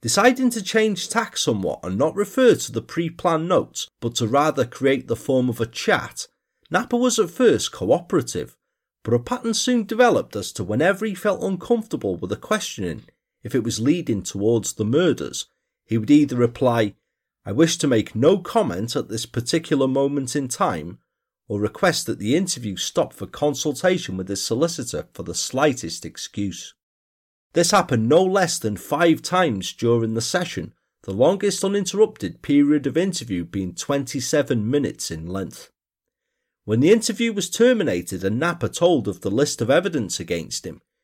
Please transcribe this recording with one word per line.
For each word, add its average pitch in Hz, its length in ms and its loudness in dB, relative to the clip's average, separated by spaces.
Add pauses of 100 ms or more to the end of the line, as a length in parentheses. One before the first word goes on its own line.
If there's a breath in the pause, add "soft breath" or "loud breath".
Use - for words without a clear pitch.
Deciding 247 440 4
to 233 120 -6
change 214 460 0
tack 220 280 -4
somewhat 98 460 -2
and 92 160 -4
not 151 160 0
refer 202 400 4
to - 160 -8
the 110 100 -4
pre-planned 165 680 -2
notes, - 420 -2 (100)
but 117 140 -4
to 117 140 -2
rather 139 360 2
create 135 440 -2
the 110 80 -2
form 131 320 0
of 117 120 -4
a 113 60 -2
chat, - 640 -4 (420)
Napper 233 260 0
was 247 220 2
at 196 100 2
first 170 440 2
cooperative, 123 840 -2 (460)
but 113 120 0
a 120 40 6
pattern 226 340 -4
soon 240 320 0
developed 214 520 2
as 101 160 -8
to - 100 -6
whenever 156 440 0
he 202 100 -4
felt 196 260 -2
uncomfortable 185 720 -2
with 87 160 -6
a 104 60 -4
questioning, - 680 -6 (400)
if 117 100 -12
it 123 120 0
was 113 160 -4
leading 123 420 0
towards 107 520 0
the 110 100 -2
murders, 127 640 0 (380)
he 117 140 -2
would 107 140 2
either 147 240 6
reply, 117 580 2 (500)
"I - 60 -8
wish 156 280 2
to 156 100 0
make 113 260 2
no 151 240 4
comment 120 560 -2
at 127 140 -4
this 110 180 -6
particular 135 640 0
moment 139 480 -2
in 139 100 -2
time," 92 540 -4 (480)
or 104 100 -2
request 104 480 0
that - 140 -6
the 110 160 0
interview 120 400 -4
stop - 360 -4
for - 140 -12
consultation 147 920 -2
with 92 120 -6
his 101 120 -4
solicitor - 720 -2
for - 120 -12
the 85 100 -8
slightest 127 680 -2
excuse. - 680 -8 (800)
This 170 180 2
happened 127 360 2
no 156 160 8
less 185 360 2
than 104 180 -4
five 160 460 2
times 151 500 0
during 117 400 2
the 113 80 -2
session, - 540 -6 (300)
the 98 100 -6
longest 185 500 2
uninterrupted 101 800 0
period 143 440 4
of 139 120 0
interview 120 480 -2
being 92 280 -6
twenty-seven 135 920 -2
minutes 135 420 -2
in 80 160 -10
length. 92 440 -10 (960)
When 110 140 0
the 160 120 6
interview 226 400 0
was 196 160 -4
terminated 180 760 0
and 107 140 0
Napper 165 300 -2
told 156 400 2
of 95 140 -8
the 101 80 -4
list 131 320 0
of 110 80 -2
evidence 156 500 0
against 85 460 -6
him, 80 160 -14 (220)